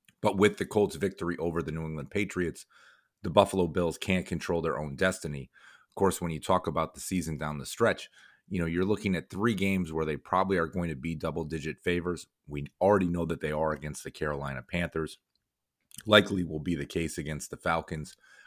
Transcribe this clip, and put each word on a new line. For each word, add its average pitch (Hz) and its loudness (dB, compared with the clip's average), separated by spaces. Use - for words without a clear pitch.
But 98 2
with 101 6
the 95 -4
Colts' 104 2
victory 87 -2
over 82 -2
the 76 -6
New 80 -6
England 78 -8
Patriots, 90 -2
the 95 -4
Buffalo 95 6
Bills 82 0
can't 92 0
control 85 -2
their 80 0
own 73 -4
destiny. 73 -2
Of - -20
course, 95 4
when 85 -2
you 78 -6
talk 92 2
about 80 0
the - -16
season 80 -4
down 76 -6
the 69 -10
stretch, - 0
you 98 -2
know, 85 0
you're 85 0
looking 101 0
at 82 -4
three 107 0
games 92 0
where 80 -2
they 76 -2
probably 95 0
are 82 2
going 85 -4
to 76 -6
be 82 -6
double-digit 78 -6
favors. 87 -2
We 71 -6
already 95 6
know 85 0
that 80 -4
they 76 -2
are 78 0
against 73 -8
the - -12
Carolina 71 -6
Panthers. 82 -4
Likely 104 6
will 80 -4
be 82 0
the 71 -2
case 82 -4
against 76 -6
the - -10
Falcons 82 -4